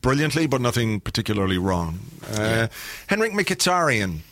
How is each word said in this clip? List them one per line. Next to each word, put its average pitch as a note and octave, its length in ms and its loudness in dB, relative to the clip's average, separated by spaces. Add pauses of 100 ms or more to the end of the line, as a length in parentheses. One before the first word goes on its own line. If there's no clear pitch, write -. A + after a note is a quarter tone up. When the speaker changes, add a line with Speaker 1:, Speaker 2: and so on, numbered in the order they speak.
Speaker 1:
brilliantly, C#3+ 440 2
but C3 140 0
nothing A#2 400 0
particularly G2 560 0
wrong. F2+ 420 0 (320)
Uh, G#2+ 80 -4
Speaker 2:
Yeah. A2+ 280 2 (400)
Speaker 1:
Henrik G#3+ 260 0
Mkhitaryan. E3+ 880 2 (140)